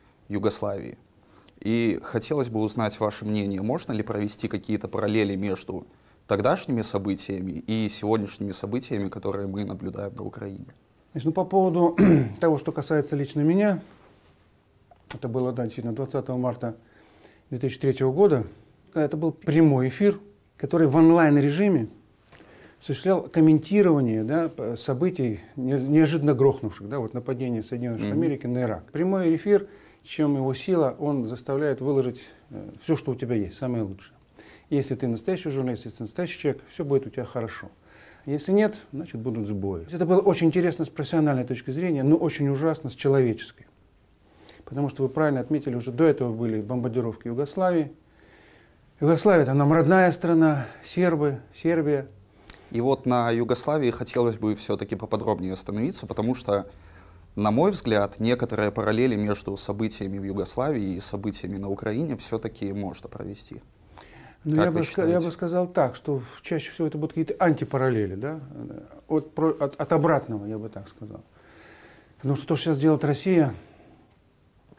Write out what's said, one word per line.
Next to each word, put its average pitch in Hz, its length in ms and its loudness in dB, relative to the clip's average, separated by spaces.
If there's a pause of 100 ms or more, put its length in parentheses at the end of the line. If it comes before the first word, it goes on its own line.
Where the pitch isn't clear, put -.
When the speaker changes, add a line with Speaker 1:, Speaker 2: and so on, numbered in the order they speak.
(280)
Speaker 1:
Югославии. 101 680 -4 (600)
И 113 440 0
хотелось 127 480 -4
бы 110 100 -2
узнать 107 400 -2
ваше 107 240 -2
мнение, 101 380 -2
можно 131 300 -4
ли 107 100 -2
провести 104 440 -6
какие-то 104 420 -4
параллели 104 480 0
между 95 500 -6 (400)
тогдашними 120 560 0
событиями 98 680 -6
и 110 360 -4
сегодняшними 104 640 -4
событиями, 104 560 -6
которые 98 400 -6
мы 101 160 -6
наблюдаем 98 500 -8
на - 80 -12
Украине? 101 440 -12 (460)
Speaker 2:
Значит, 139 140 -8
ну, 165 60 2
по 185 140 -2
поводу 180 500 2 (220)
<clears throat> 110 220 -2
того, 160 180 4
что - 140 -6
касается 147 440 -2
лично 143 240 -4
меня, 185 400 4 (1300)
это 120 140 -8
было, 123 220 -2
да, 120 140 -4
действительно, 113 300 -6
двадцатого 131 420 -4
марта 123 400 -4 (720)
две 127 100 -6
тысячи 127 220 -4
третьего 131 320 2
года. 151 320 4 (480)
Это 156 240 0
был 156 160 0
прямой 143 560 4
эфир, 202 320 2 (380)
который 165 300 4
в 135 80 2
онлайн-режиме 160 920 6 (920)
осуществлял 180 400 0
комментирование, 156 1040 4
да, 160 260 0
п-, 117 260 -6
событий, 131 640 -2 (160)
не-, 131 240 -2
неожиданно 147 540 4
грохнувших, 120 520 2
да, 135 120 -6
вот 113 160 -6
нападение 123 480 -4
Соединенных 120 380 -6
Штатов 107 180 -2
Speaker 1:
Мгм. 165 40 4
Speaker 2:
Америки 139 240 -2
на 123 160 -2
Ирак. 107 300 -4
Прямой 180 420 2
эфир, 202 340 2 (340)
в - 60 -20
чем 147 280 0
его 131 180 0
сила, 156 460 0
он 143 260 -2
заставляет 135 540 -2
выложить, 131 400 0 (300)
э, 104 200 -14 (100)
все, 160 160 0
что - 140 -4
у 123 60 -2
тебя 120 180 -4
есть, 101 220 -2
самое 123 260 -4
лучшее. 98 320 -10 (560)
Если 135 240 0
ты 123 140 -2
настоящий 156 420 -4
журналист, 131 340 -4
если 107 140 -14
ты - 60 -12
настоящий 165 340 -8
человек, - 320 -2
все - 140 -8
будет 135 240 0
у - 20 -12
тебя 123 140 -8
хорошо. 113 460 -8 (540)
Если 147 280 -4
нет, 208 260 4 (140)
значит, 139 280 -10
будут 113 280 -4
сбои. 95 420 -4
Это 170 160 -2
было 185 140 6
очень 190 260 4
интересно 170 380 2
с - 40 -6
профессиональной 147 560 0
точки 127 280 -6
зрения, 151 320 -2
но 151 120 6
очень 147 320 0
ужасно 151 400 -2
с - 60 -10
человеческой. 131 720 0 (960)
Потому 139 260 -4
что 139 120 -6
вы 131 60 2
правильно 143 320 0
отметили, 139 340 -4
уже 120 160 -6
до 123 140 2
этого 135 280 4
были 110 280 -2
бомбардировки 120 640 -4
Югославии. 147 640 -2 (1120)
Югославия — 165 440 6
это 131 100 2
нам 143 180 4
родная 175 400 6
страна, 160 540 2 (180)
сербы, 151 560 0 (120)
Сербия. 151 540 0 (640)
Speaker 1:
И 113 100 -2
вот 131 260 2
на 120 260 2
Югославии 123 580 2
хотелось 117 460 0
бы 107 180 0
все-таки 104 400 -6
поподробнее 104 580 -2
остановиться, 107 540 -6
потому 113 280 -2
что, 101 320 -2 (720)
на 104 160 2
мой 160 180 2
взгляд, 107 480 0
некоторые 113 540 0
параллели 113 420 2
между 104 420 -2
событиями 101 640 -6
в 98 60 -8
Югославии 98 720 -2
и 87 60 -8
событиями 98 580 -8
на 98 120 -6
Украине 113 460 -4
все-таки - 560 -8
можно 98 360 -8
провести. - 540 -14 (800)
Speaker 2:
Ну, 156 140 0
Speaker 1:
Как 156 80 4
Speaker 2:
я 180 80 4
Speaker 1:
вы 170 80 0
Speaker 2:
бы 156 40 0
ска-, 185 180 -2
я - 20 2
бы 165 80 4
Speaker 1:
считаете? 170 180 2
Speaker 2:
сказал 175 380 -2
так, 143 260 2
что 143 240 -4
в-, - 240 -14
чаще - 300 -6
всего 160 160 -2
это 151 100 -6
будут 156 140 -4
какие-то - 260 -4
антипараллели, 127 800 2
да? 147 240 -8 (640)
От - 280 -2
про-, 156 260 2
от, 143 200 -2
от 147 120 -4
обратного, 139 540 2
я 110 120 -8
бы 107 100 -10
так 98 200 -16
сказал. 107 340 -16 (920)
Потому 135 180 -2
что 135 120 -6
то, 160 100 2
что - 80 -4
сейчас 156 140 2
делает 151 260 4
Россия 147 500 2 (1200)